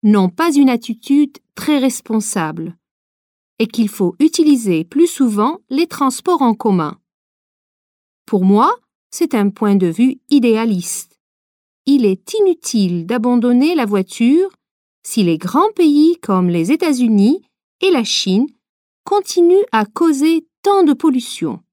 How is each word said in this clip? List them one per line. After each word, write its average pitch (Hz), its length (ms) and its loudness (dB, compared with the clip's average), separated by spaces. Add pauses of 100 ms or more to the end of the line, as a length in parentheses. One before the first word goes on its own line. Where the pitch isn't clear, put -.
n'ont 247 260 2
pas 330 240 -2
une 277 160 4
attitude 262 680 -2 (160)
très 294 240 -2
responsable 190 960 -4 (840)
et 220 80 -2
qu'il 220 200 -2
faut 180 300 -4
utiliser 262 640 0
plus 285 240 0
souvent 247 640 -2
les 302 180 -2
transports 285 560 -2
en 233 120 2
commun. 175 440 -2 (1300)
Pour 190 180 -2
moi, 220 300 4 (360)
c'est - 240 -4
un 202 160 0
point 202 260 0
de 185 100 2
vue 233 320 0 (100)
idéaliste. 226 920 -2 (680)
Il 269 180 2
est 190 300 -2
inutile 208 720 -2
d'abandonner 247 680 0
la 254 100 -2
voiture 233 640 0 (540)
si - 180 -2
les 170 160 0
grands 240 380 0
pays 320 440 2
comme 185 280 0
les 170 240 -2
États-Unis 247 680 0 (380)
et 381 100 0
la 277 120 0
Chine 208 460 -2 (560)
continuent 381 680 2
à 214 140 0
causer 311 640 0 (140)
tant 392 200 2
de 294 120 4
pollution. 247 680 -4 (100)